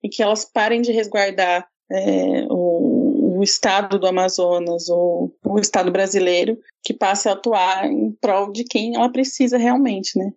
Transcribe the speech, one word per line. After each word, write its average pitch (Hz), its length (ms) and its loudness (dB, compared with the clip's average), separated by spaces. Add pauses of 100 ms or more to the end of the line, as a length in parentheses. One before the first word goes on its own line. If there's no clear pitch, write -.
e 208 60 -4
que 226 120 -4
elas 214 220 0
parem 233 380 0
de 240 100 0
resguardar, 196 720 0 (240)
é, 190 600 0
o, 175 880 2
o 202 40 2
Estado 196 560 0
do 185 80 0
Amazonas, 175 800 0
ou 175 460 0 (100)
o 202 140 0
Estado 190 320 0
brasileiro, 190 680 0 (260)
que - 80 -8
passe 202 360 0
a 202 40 2
atuar 196 580 0
em 214 300 -2
prol 202 320 0
de 226 100 -8
quem 233 320 -4
ela 233 160 0
precisa 254 460 0
realmente, 240 640 0
né? 196 180 -4